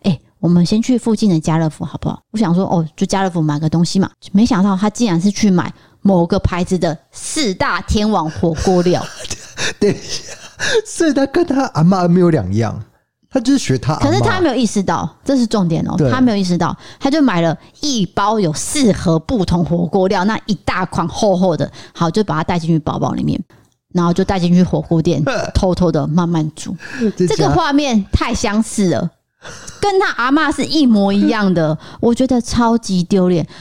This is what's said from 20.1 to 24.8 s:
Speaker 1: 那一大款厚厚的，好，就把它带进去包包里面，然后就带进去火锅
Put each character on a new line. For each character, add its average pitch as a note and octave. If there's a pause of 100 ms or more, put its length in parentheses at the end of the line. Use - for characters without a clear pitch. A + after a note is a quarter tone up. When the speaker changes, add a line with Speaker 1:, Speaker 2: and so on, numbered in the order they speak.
Speaker 1:
那 G#3
一 A3
大 F#3+
款 F3+
厚 G3
厚 F3+
的， C#3+ (240)
好， E3+
就 G#3
把 D#3
它 D#3+
带 F3+
进 D#3+
去 D#3+
包 D3
包 C#3
里 B2
面， D3 (500)
然 F3
后 E3+
就 F#3+
带 F#3+
进 F3
去 F3+
火 E3+
锅 D#3+